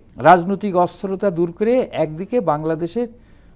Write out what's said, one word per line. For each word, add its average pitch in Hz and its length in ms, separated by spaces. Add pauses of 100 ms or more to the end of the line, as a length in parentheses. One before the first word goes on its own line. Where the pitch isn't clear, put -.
(160)
রাজনৈতিক 180 600
অস্থিরতা 190 540
দূর 170 220
করে 226 400
একদিকে 160 480
বাংলাদেশের 160 680 (480)